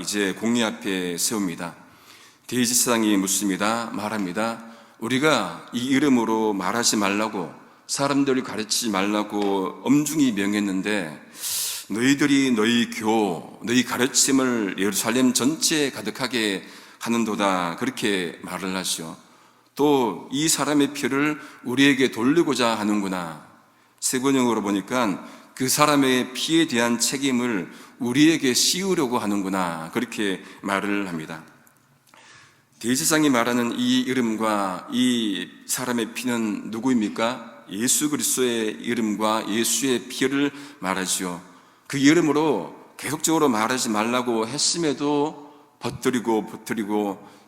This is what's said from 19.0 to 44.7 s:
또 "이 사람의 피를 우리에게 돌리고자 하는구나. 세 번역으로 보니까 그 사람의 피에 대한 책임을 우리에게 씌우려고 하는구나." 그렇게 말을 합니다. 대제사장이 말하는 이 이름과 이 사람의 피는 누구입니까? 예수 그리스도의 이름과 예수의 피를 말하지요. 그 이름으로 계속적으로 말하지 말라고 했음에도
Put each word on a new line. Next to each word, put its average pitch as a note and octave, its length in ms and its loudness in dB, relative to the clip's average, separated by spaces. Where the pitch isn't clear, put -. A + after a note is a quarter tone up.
또 C3+ 560 2
"이 D3 160 -2
사람의 C#3+ 460 2
피를 C#3+ 440 -2
우리에게 C3 460 4
돌리고자 C3+ 640 2
하는구나. F#2+ 680 -2
세 - 200 -2
번역으로 B2 420 2
보니까 G2+ 640 -2
그 C3 140 -2
사람의 C3+ 680 4
피에 D#3+ 340 2
대한 A#2+ 300 2
책임을 B2 720 0
우리에게 C#3 540 4
씌우려고 E3 680 2
하는구나." F#2+ 720 -2
그렇게 A2 480 -2
말을 G2+ 480 -2
합니다. D#2+ 340 -10
대제사장이 D3+ 500 2
말하는 A#2+ 480 2
이 B2 240 2
이름과 A2 920 -2
이 A#2 560 0
사람의 A#2+ 480 -4
피는 A2+ 580 -4
누구입니까? A#2 1000 -2
예수 D3 380 0
그리스도의 A#2+ 680 0
이름과 A2 720 0
예수의 A#2 580 0
피를 C#3 440 0
말하지요. F#2 640 -4
그 C#3 100 -6
이름으로 C#3+ 800 4
계속적으로 D#3 520 0
말하지 A#2 400 0
말라고 A2+ 580 0
했음에도 D3 1040 -2